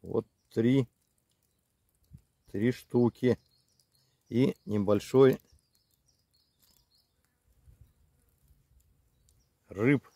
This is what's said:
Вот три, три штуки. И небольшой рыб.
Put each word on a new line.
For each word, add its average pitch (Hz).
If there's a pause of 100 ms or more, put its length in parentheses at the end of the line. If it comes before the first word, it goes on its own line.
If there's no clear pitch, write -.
Вот 92 (240)
три, 123 (1700)
три 107
штуки. 120 (920)
И 127
небольшой 104 (4000)
рыб. 120